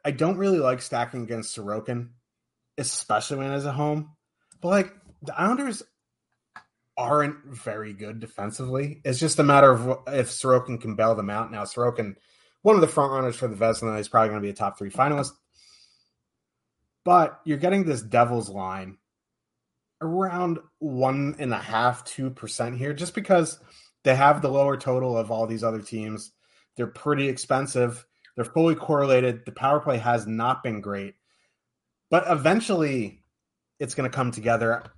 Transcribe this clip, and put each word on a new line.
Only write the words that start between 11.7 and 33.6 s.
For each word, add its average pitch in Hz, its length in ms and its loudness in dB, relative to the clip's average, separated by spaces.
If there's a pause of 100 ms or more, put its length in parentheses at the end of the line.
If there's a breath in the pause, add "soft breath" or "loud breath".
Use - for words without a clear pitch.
one 214 140 6
of 190 80 6
the 156 40 6
front 139 260 2
runners 131 240 -2
for 127 120 -4
the 107 80 -8
Vezina, 110 420 0
is 104 100 -6
probably 110 200 4
gonna 107 140 -4
be 101 80 -4
a 98 40 -8
top 98 240 -6
three 101 120 -10
finalist. 139 420 0 (1700 soft breath)
But 175 400 4
you're 151 120 -2
getting 180 280 2
this 135 180 -2
Devils 117 480 2
line 95 480 -10 (1040)
around 175 580 -2 (180)
one 139 600 -2
and 131 140 -4
a 104 60 -2
half, 117 460 0
two 131 260 -8
percent 120 480 -8
here, 143 160 -6
just 165 200 -8
because 180 440 2 (440 soft breath)
they 131 120 6
have 143 260 6
the 139 100 0
lower 139 280 2
total 127 380 -2
of 110 140 -2
all 113 160 -2
these 113 180 -4
other 113 180 -2
teams. 110 500 -10 (440)
They're 120 100 -4
pretty 139 420 -2
expensive. 127 800 -2 (300 soft breath)
They're 117 80 -4
fully 165 300 2
correlated. 131 680 2
The - 80 -14
power 143 280 2
play 143 180 0
has 113 280 0
not 117 360 -2
been 110 180 -6
great. 101 340 -8 (960)
But 170 180 4
eventually, 156 920 0 (560)